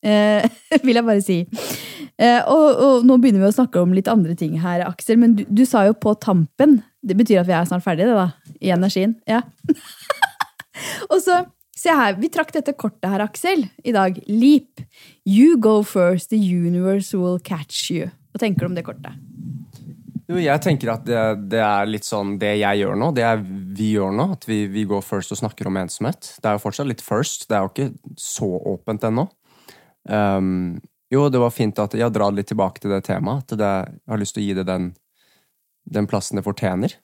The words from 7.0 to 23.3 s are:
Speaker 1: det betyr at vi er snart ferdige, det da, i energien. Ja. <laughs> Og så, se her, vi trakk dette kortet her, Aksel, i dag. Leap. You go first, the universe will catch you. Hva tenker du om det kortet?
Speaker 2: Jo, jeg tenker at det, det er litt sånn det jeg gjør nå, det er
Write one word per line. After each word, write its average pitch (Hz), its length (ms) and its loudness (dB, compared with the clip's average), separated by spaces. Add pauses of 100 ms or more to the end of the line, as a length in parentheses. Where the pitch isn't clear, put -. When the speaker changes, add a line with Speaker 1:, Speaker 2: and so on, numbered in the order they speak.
Speaker 1:
det 190 140 0
betyr 214 220 4
at 180 80 -2
vi 170 80 2
er 170 120 0
snart 180 160 -2
ferdige, 185 240 2
det 226 80 4
da, 170 460 -4
i 180 100 0
energien. 190 440 0 (120)
Ja. 233 140 0 (240)
<laughs> - 1400 -6
Og 381 100 4
så, 359 220 2 (340)
se - 160 2
her, 214 240 2
vi 302 160 -4
trakk 320 220 -4
dette 285 220 -2
kortet 196 340 -6
her, 196 140 -2
Aksel, 302 420 -2 (180)
i 247 100 -2
dag. 190 300 2
Leap. 247 560 2 (460)
You 254 340 6
go 214 220 4
first, 180 480 0
the 220 80 2
universe 180 800 0
will 180 220 -2
catch - 520 -8
you. 175 180 -6 (240)
Hva - 80 -8
tenker 196 240 -2
du 180 60 -6
om 175 60 -6
det 165 100 -10
kortet? - 320 -16 (1080)
Speaker 2:
Jo, 175 160 -4
jeg 147 220 0
tenker 139 260 -2
at 113 160 -6
det, 117 160 0 (300)
det 113 100 0
er 104 240 0
litt 107 220 -6
sånn 101 340 -4
det 104 160 0
jeg 101 240 0
gjør 98 160 -2
nå, 143 160 -2
det 120 140 0
er 110 140 0 (360)